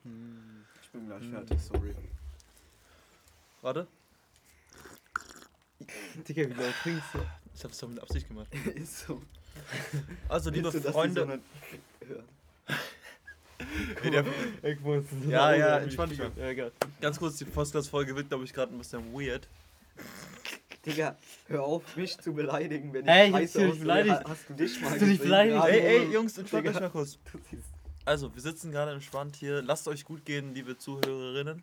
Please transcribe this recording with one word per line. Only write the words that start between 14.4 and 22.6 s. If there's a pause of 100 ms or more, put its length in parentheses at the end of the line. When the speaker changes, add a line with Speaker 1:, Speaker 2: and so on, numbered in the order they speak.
Speaker 3:
Irgendwo
ist
es
Speaker 2:
Ja,
Speaker 3:
laut,
Speaker 2:
ja,
Speaker 3:
irgendwie
Speaker 2:
entspann
dich
Speaker 3:
Spiegel.
Speaker 2:
mal.
Speaker 3:
Ja,
egal. (280)
Speaker 2:
Ganz
kurz,
die
Podcast-Folge
wird,
glaub
ich,
grad
ein
bisschen
weird. (1400)
Speaker 1:
Digga, (320)
hör
auf,
mich
zu
beleidigen,